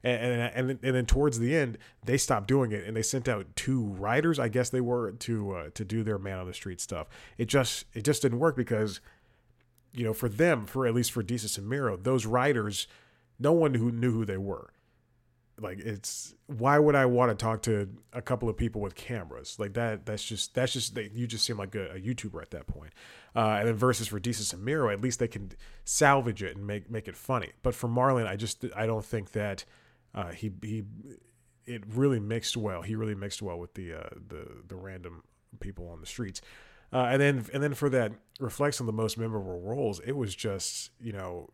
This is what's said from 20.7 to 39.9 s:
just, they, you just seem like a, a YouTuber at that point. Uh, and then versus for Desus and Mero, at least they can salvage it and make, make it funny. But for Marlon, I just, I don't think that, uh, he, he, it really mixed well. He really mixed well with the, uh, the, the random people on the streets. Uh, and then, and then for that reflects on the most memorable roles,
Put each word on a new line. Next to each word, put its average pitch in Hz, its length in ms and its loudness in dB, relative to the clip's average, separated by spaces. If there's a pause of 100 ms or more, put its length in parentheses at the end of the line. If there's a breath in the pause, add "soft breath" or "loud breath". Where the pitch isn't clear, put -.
just, 113 220 -4
they, 104 200 -6
you 120 120 -2
just 110 180 -2
seem 110 140 -2
like 98 160 -6
a, 95 220 -4
a 95 40 -8
YouTuber 104 400 -4
at 76 120 -14
that 82 140 -10
point. 76 280 -8 (420 loud breath)
Uh, 110 220 4
and 110 100 2
then 117 60 2
versus 117 340 2
for 101 100 -4
Desus 107 360 -2
and 92 100 -10
Mero, 135 240 2
at 101 140 0
least 117 160 0
they 117 100 2
can 95 240 -8 (320 loud breath)
salvage 123 580 4
it 92 140 -6
and 101 100 -8
make, 104 240 -6
make 110 180 -6
it 90 60 -10
funny. - 380 -4 (100)
But 123 120 0
for 123 140 -4
Marlon, 123 380 4
I 101 100 -2
just, 107 280 -6 (100)
I 110 120 0
don't 110 180 0
think 104 280 -6
that, 104 340 -4 (480 soft breath)
uh, 90 160 -6
he, 104 200 -6 (120)
he, 107 220 -6 (840)
it 117 180 -10 (100)
really 131 260 6
mixed 107 360 -2
well. 104 240 -2
He 98 140 -4
really 110 200 -2
mixed 101 280 -6
well 90 160 -6
with 87 160 -10
the, 90 180 -10
uh, 80 160 -10 (200)
the, 64 380 -14
the 95 100 -12
random 90 480 -12 (360)
people 92 300 -10
on 82 100 -14
the 80 60 -14
streets. 101 340 -8 (500 loud breath)
Uh, 127 200 2
and 135 100 4
then, 139 320 4
and 139 100 0
then 147 120 0
for 143 160 2
that 120 220 4 (260)
reflects 139 420 0
on 123 60 -2
the 110 80 0
most 110 240 0
memorable 101 420 -4
roles, 139 400 -2